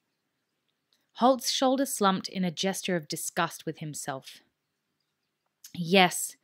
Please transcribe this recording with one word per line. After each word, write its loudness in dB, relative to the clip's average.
Holt's 2
shoulder 2
slumped 0
in -4
a 0
gesture -2
of -6
disgust -4
with -8
himself. -10
"Yes, 2